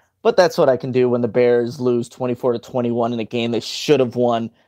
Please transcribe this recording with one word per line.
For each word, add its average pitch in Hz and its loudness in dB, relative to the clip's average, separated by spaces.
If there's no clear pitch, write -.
but 226 2
that's 175 2
what 160 4
I 131 4
can 131 -8
do 123 2
when 120 0
the 120 0
Bears 120 2
lose 123 -2
twenty-four 123 -4
to 120 -4
twenty-one 120 -2
in 117 -6
a 110 -4
game 117 -4
they 117 -2
should - 0
have 120 0
won, 117 0